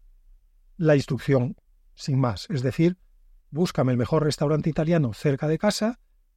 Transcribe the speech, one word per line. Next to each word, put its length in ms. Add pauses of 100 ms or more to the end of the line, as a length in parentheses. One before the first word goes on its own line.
(760)
la 200
instrucción, 600 (380)
sin 260
más. 300
Es 120
decir, 360 (520)
"Búscame 440
el 40
mejor 260
restaurante 460
italiano 440
cerca 340
de 100
casa 420 (380)